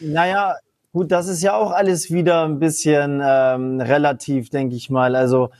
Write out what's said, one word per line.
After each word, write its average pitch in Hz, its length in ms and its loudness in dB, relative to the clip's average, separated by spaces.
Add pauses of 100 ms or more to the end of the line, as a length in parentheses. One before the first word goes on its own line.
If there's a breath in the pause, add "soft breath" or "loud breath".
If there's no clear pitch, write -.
naja, 175 560 -2 (360)
gut, 170 180 -4
das 175 180 0
ist 175 140 -4
ja 196 120 2
auch 214 160 0
alles 180 400 0
wieder 170 340 2
ein 156 140 -4
bisschen, 143 680 0
ähm, 131 560 2
relativ, 135 680 0
denk 135 240 -4
ich 120 160 -10
mal. 127 260 2
Also, 127 320 2 (120 soft breath)